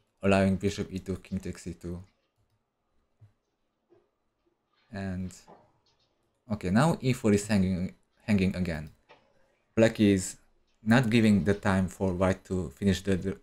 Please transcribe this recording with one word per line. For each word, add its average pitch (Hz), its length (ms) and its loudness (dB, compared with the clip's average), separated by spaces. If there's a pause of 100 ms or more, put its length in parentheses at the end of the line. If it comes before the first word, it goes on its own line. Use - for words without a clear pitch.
(240)
allowing 95 320 4
bishop 95 340 -4
e 92 80 -8
two, 92 200 -8
king - 220 -10
takes - 280 -12
e 87 80 -10
two. 87 260 -12 (3000)
And 92 400 -8 (1200)
okay, 95 200 -4
now 143 280 2
e 127 140 -2
four 110 200 0
is 101 120 0
hanging, 95 480 -2 (320)
hanging 190 300 0
again. 78 340 -6 (840)
Black 113 240 4
is 101 380 4 (440)
not 113 300 2
giving 110 320 4
the 101 100 2
time 95 340 0
for 95 260 -4
White 92 320 0
to 92 240 -4
finish 98 340 0
the 98 120 0
de-, 90 280 -6